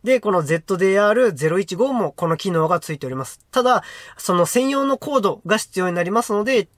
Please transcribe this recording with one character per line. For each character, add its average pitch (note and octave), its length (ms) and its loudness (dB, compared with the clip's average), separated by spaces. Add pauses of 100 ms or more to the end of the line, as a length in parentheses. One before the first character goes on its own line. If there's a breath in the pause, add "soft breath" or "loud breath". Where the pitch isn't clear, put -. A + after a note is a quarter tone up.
で、 B3 160 2
こ G#3 120 0
の F3 120 2
ゼ D#3+ 140 0
ッ D#3+ 40 -4
ト F#3+ 160 -2
デ F#3+ 160 2
ィ - 20 2
ー G3+ 120 4
ア - 20 4
ー G#3+ 60 4
ル A#3 180 2
ゼ D3 160 -2
ロ F3 80 0
一 F#3+ 180 -4
五 B3+ 160 0
も G#3 200 -2
こ - 160 -4
の D#3+ 100 0
機 F#3+ 140 -4
能 D#3+ 160 0
が F3 120 0
つ D#3+ 140 -8
い C#3+ 60 -10
て C3+ 80 -8
お - 20 -8
り C3 60 -8
ま C3 100 -6
す。 - 140 -18 (120)
た B3+ 120 2
だ、 B3 200 2 (340 loud breath)
そ - 180 -2
の F3 100 4
専 B3+ 240 0
用 C#4 160 0
の C#4 140 0
コ C#4+ 160 -6
ー B3 60 4
ド F#3 260 -2
が G#3+ 100 2
必 - 220 -6
要 F#3 100 0
に F3 60 -4
な F3 80 0
り F3 80 -2
ま A3+ 100 2
す A3 120 -4
の G#3 100 0
で A3+ 240 0 (100)